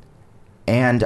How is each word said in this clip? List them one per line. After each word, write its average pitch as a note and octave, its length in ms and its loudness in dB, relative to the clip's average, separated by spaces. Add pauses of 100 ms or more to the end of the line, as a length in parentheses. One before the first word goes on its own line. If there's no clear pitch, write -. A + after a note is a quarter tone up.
(640)
and A#2+ 400 0